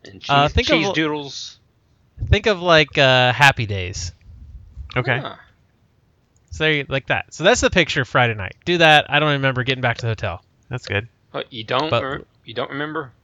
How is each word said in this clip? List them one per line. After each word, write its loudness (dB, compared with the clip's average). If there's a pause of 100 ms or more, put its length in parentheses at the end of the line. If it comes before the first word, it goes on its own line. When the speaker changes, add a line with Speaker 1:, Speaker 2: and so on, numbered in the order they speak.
Speaker 1:
and -20
cheese, -12
Speaker 2:
Uh, 4
think -2
of 4
Speaker 1:
cheese 0
Speaker 2:
l- -2
Speaker 1:
doodles. -6 (720)
Speaker 2:
Think 2
of, 0
like, 4
uh, 4
Happy 4
Days. -8 (840)
Speaker 3:
Okay. 0
Speaker 1:
Huh. -10 (1160)
Speaker 2:
So -6
there 2
you, -2
like -6
that. -4
So -10
that's 4
the 2
picture 0
Friday 2
night. -10 (100)
Do 0
that. 6
I 2
don't 2
remember 0
getting -2
back 0
to -10
the -2
hotel. -6 (240)
Speaker 3:
That's -10
good. -4 (240)
Speaker 1:
What, -8
you -12
don't -2
Speaker 2:
But 0
Speaker 1:
re-, -8 (200)
you -18
don't -6
remember? -8 (140)